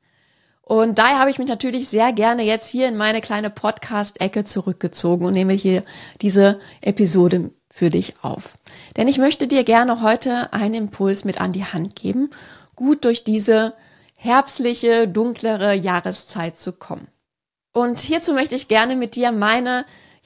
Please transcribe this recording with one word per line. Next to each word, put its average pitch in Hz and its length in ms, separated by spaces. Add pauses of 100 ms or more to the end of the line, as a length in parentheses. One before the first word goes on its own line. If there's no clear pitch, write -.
(680)
Und 220 300
daher 254 220
habe 269 100
ich 269 80
mich 254 100
natürlich 247 420
sehr 220 220
gerne 233 300
jetzt 220 260
hier 254 200
in 226 100
meine 214 240
kleine 214 300
Podcast-Ecke 208 920
zurückgezogen 175 800
und 185 100
nehme 190 200
hier 190 300 (400)
diese 202 360 (220)
Episode 180 720 (180)
für 170 220
dich 170 320
auf. - 320 (420)
Denn 233 100
ich 269 120
möchte 277 280
dir 262 160
gerne 233 380
heute 240 520
einen 214 200
Impuls 196 500
mit 190 160
an 185 120
die 185 140
Hand 180 300
geben, 247 360 (440)
gut 285 300
durch 233 180
diese 220 520 (420)
herbstliche, 240 880
dunklere 214 680
Jahreszeit 180 800
zu - 140
kommen. - 380 (600)
Und 240 280
hierzu 330 340
möchte 269 220
ich 262 120
gerne 240 280
mit 240 200
dir 240 160
meine, 240 540 (400)